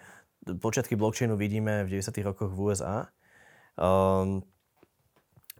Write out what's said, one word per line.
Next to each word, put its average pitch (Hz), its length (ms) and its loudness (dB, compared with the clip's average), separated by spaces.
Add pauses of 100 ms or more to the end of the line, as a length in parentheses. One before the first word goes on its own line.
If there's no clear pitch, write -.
(420)
počiatky 110 560 -2
blockchainu 110 400 2
vidíme 107 480 0
v 92 80 -4
deväťdesiatych 101 320 -4
rokoch 98 240 -4
v 92 80 -6
U 101 160 0
S 80 80 -4
A. 98 240 -4 (720)
Ehm, 95 640 4 (1160)